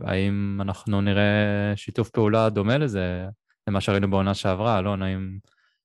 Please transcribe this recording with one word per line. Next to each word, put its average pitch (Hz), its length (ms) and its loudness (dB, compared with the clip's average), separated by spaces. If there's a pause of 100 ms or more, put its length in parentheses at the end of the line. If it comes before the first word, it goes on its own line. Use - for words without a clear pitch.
האם 101 560 -2
אנחנו 98 400 -2
נראה 104 760 2
שיתוף - 340 -4
פעולה 110 380 4
דומה 107 300 2
לזה, 95 480 -2 (420)
למה 98 120 0
שראינו 98 300 2
בעונה 98 240 2
שעברה? 101 440 0
אלון, 95 240 -2
האם 95 360 -4 (460)